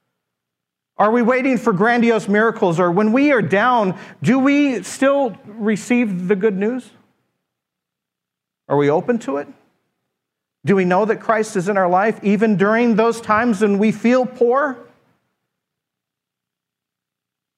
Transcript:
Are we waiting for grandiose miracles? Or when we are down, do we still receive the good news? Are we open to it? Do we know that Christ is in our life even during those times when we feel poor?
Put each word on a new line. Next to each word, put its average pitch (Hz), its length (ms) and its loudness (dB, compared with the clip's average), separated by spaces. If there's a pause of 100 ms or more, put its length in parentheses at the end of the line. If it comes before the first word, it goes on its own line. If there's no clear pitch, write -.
(1000)
Are 208 120 2
we 240 100 2
waiting 254 380 0
for 226 160 0
grandiose 233 520 2
miracles? 208 540 0
Or 175 100 2
when 214 220 0
we 277 180 2
are 240 120 2
down, 208 560 0 (240)
do 220 160 2
we 269 440 0
still 269 640 0
receive 214 800 -2
the 202 80 0
good 202 220 -2
news? 233 320 -6 (1800)
Are 143 120 0
we 143 100 2
open 185 320 0
to 277 160 -8
it? 285 100 -8 (1200)
Do 175 100 2
we 190 120 0
know 180 180 2
that 214 160 -2
Christ 220 340 -2
is 185 140 -2
in 208 80 -2
our 185 120 2
life 196 360 0
even 208 320 2
during 220 400 2
those 226 240 0
times 214 400 0
when 202 180 2
we 214 140 2
feel 247 320 0
poor? 254 540 -2 (2750)